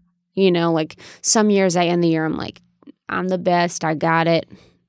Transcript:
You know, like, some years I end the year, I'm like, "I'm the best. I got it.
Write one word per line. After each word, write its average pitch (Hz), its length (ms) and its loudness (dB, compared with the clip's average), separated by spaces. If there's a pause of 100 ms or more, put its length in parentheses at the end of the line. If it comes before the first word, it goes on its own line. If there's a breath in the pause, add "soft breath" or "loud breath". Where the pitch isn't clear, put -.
(340)
You 190 180 2
know, 170 220 0
like, 156 220 -2 (260 loud breath)
some 214 300 2
years 190 240 2
I 175 100 2
end 175 180 0
the 170 40 2
year, 160 180 0
I'm 156 120 -4
like, - 240 -12 (480)
"I'm 185 180 -4
the 185 100 -2
best. 175 460 -2
I 160 100 0
got 165 340 0
it. 165 220 0 (400 loud breath)